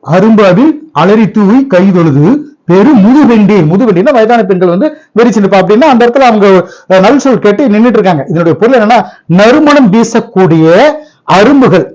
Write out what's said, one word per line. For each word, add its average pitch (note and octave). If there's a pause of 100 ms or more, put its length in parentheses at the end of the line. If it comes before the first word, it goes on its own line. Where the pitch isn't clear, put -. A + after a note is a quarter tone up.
அரும்பு G3+
அவில் A3
அலறி G3+
தூவி A3
கைதொழுது F3 (280)
பெரு G3+
முதுவெண்டி, G#3+
முதுவெண்டின்னா G3
வயதான A3+
பெண்கள் F#3
வந்து C4+ (220)
விரிச்சு A3+
நிற்பா F#3+
அப்படின்னா G#3+
அந்த A#3+
இடத்துல A#3+
அவங்க, G3+ (200)
அஹ், F#3+
நல் A#3
சொல் C4
கேட்டு G#3
நின்னுட்டு G#3+
இருக்காங்க. F#3
இதனுடைய E3
பொருள் B3
என்னன்னா, A3 (220)
நறுமணம் B3+
வீசக்கூடிய F#3 (520)
அரும்புகள் G#3